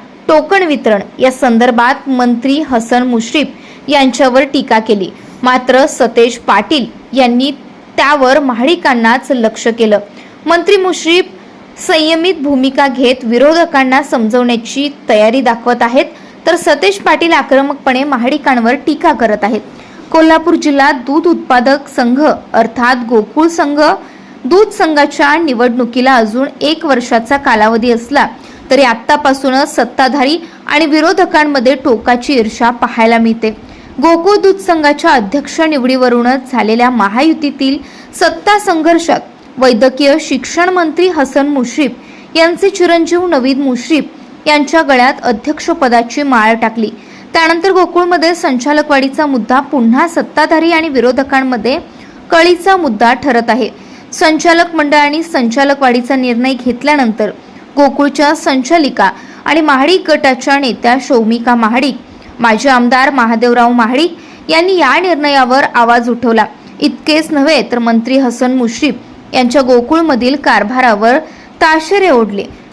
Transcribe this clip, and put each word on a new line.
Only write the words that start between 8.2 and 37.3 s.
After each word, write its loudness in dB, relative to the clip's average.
महाडिकांनाच 0
लक्ष -2
केलं. 0
मंत्री 2
मुश्रीफ 0
संयमित 0
भूमिका 0
घेत 0
विरोधकांना 2
समजवण्याची -2
तयारी 2
दाखवत -2
आहेत, 0
तर 2
सतेज 0
पाटील 0
आक्रमकपणे 0
महाडिकांवर 0
टीका -2
करत -2
आहेत. -2
कोल्हापूर 4
जिल्हा 2
दूध -2
उत्पादक 0
संघ 0
अर्थात 0
गोकुळ 0
संघ -2
दूध 4
संघाच्या 0
निवडणुकीला 0
अजून 0
एक -2
वर्षाचा 0
कालावधी 0
असला -2
तरी 4
आत्तापासूनच 0
सत्ताधारी 0
आणि 0
विरोधकांमध्ये 2
टोकाची -2
ईर्ष्या 0
पाहायला 0
मिळते. 0
गोकुळ 2
दूध 2
संघाच्या 0
अध्यक्ष -2
निवडीवरूनच 0
झालेल्या 0
महायुतीतील -2